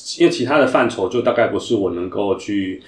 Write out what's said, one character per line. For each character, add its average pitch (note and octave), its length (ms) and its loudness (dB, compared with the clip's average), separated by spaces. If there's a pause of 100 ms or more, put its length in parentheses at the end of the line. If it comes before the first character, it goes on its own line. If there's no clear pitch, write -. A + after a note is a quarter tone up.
(200)
因 E3+ 60 6
为 D#3 40 6
其 C3 140 -2
他 C#3+ 140 2
的 C3+ 80 4
范 B2+ 220 2
畴 G2 200 -2
就 A#2+ 140 -2
大 A#2 100 2
概 A2+ 160 2
不 G2 100 -2
是 - 160 -4
我 F#2+ 160 2
能 F2 180 -6
够 G2 300 -2
去， F#2+ 500 -4